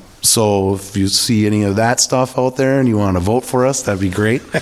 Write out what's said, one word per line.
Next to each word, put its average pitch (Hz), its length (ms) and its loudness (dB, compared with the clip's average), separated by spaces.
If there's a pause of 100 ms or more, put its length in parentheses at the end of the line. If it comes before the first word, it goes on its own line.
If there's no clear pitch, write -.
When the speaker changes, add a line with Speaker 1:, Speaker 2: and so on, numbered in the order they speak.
(200)
Speaker 1:
so 101 540 2
if 98 220 -10
you 95 120 0
see 107 380 0
any 104 160 2
of 98 140 0
that 117 240 0
stuff 131 360 -2
out 127 200 0
there 135 240 2
and 127 80 2
you 107 100 2
wanna 95 220 0
vote 110 240 0
for 127 220 0
us, 139 160 -2
that'd 98 180 -2
be 98 100 0
great. 107 360 0
Speaker 2:
<laughs> - 140 -12